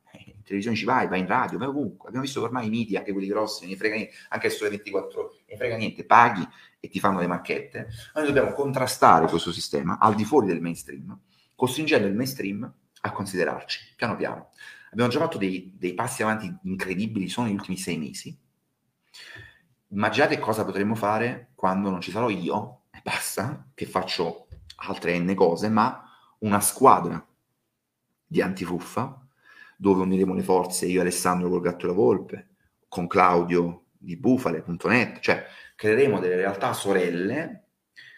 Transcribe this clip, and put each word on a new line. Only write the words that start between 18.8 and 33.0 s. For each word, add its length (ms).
Immaginate 480
cosa 240
potremmo 320
fare 580
quando 340
non 120
ci 100
sarò 180
io, 460
e 120
basta, 680
che 140
faccio 640
altre 400
N 180
cose, 340
ma 360
una 220
squadra 640
di 160
antifuffa, 840
dove 260
uniremo 320
le 80
forze 440
io 120
e 40
Alessandro 460
col 140
Gatto 240
e 20
la 60
Volpe, 540
con 180